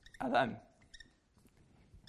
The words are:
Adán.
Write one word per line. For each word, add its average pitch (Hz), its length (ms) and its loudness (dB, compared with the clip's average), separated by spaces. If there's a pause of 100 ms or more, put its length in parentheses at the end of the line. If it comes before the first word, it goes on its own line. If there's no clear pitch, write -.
(200)
Adán. 117 420 2 (1500)